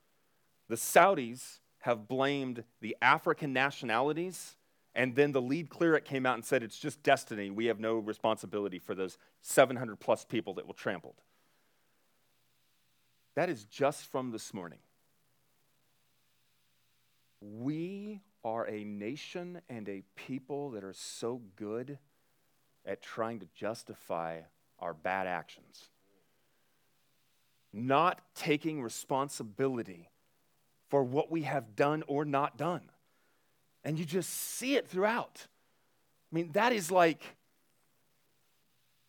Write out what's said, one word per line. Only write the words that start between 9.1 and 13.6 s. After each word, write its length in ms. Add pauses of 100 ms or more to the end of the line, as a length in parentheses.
seven 360
hundred 200
plus 280
people 300
that 120
were 80
trampled." 480 (2000)
That 140
is 160